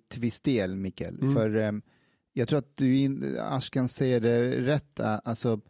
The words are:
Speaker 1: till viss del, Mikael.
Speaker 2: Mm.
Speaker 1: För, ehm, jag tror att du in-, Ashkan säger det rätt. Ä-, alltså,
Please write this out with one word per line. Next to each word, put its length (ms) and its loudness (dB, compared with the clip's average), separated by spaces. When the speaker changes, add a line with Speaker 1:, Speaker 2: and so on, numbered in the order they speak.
Speaker 1:
till 120 -14
viss 200 -2
del, 360 0
Mikael. 460 -6
Speaker 2:
Mm. 120 2
Speaker 1:
För, 220 2
ehm, 260 0
jag 160 -2
tror 100 2
att 180 -6
du 200 2
in-, 440 0
Ashkan 480 -2
säger 320 0
det 460 2
rätt. 340 -2
Ä-, 240 0
alltså, 460 0